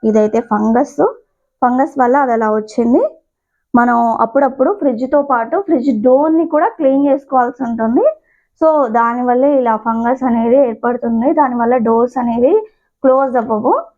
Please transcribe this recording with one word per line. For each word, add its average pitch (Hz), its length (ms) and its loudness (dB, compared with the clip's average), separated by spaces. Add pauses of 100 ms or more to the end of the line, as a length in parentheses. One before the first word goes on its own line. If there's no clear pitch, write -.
ఇదైతే 214 380 0
ఫంగస్, 233 720 0 (480)
ఫంగస్ 262 380 -2
వల్ల 247 180 2
అది 262 160 0
అలా 226 180 0
వచ్చింది." 233 580 0 (640)
మనం 240 220 2 (220)
అప్పుడప్పుడు 269 600 0
ఫ్రిడ్జ్తో 269 420 -2
పాటు 277 460 -2
ఫ్రిడ్జ్ 247 360 0
డోర్ని 311 440 2
కూడా 320 200 0
క్లీన్ 285 400 0
చేసుకోవాల్సి 269 560 -2
ఉంటుంది. 233 420 0 (560)
So 311 260 2
దానివల్లే 247 720 0
ఇలా 233 180 0
ఫంగస్ 233 460 -4
అనేది 233 340 0 (100)
ఏర్పడుతుంది, 240 680 -2
దానివల్ల 247 440 0
డోర్స్ 233 400 0
అనేవి 247 500 0 (360)
క్లోజ్ 262 340 2
అవ్వవు. 240 460 -2 (140)